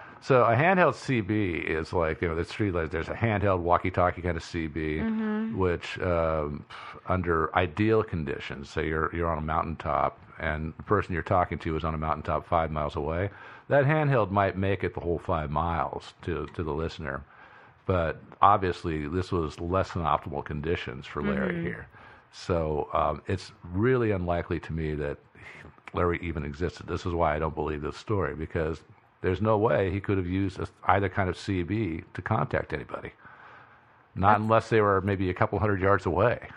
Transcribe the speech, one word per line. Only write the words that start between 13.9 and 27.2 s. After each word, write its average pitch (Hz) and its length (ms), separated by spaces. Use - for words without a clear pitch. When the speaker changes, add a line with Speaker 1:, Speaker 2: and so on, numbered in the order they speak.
Speaker 1:
might 98 260
make 98 260
it 92 120
the 85 60
whole 85 200
five 78 300
miles 78 720
to, 76 320
to 90 100
the 78 80
listener. 73 500
But 85 340
obviously, 90 680
this 87 220
was 82 300
less 90 320
than 87 100
optimal 73 420
conditions 73 640
for - 160
Larry 69 320
Speaker 2:
Mm-hmm. 170 120
Speaker 1:
here. - 200
So, 78 640
um, 78 340
it's - 260
really 117 380
unlikely 87 500
to - 140
me 78 220
that 71 200
Larry 87 280
even 78 220
existed. 73 420
This 87 200
is 87 80
why 82 200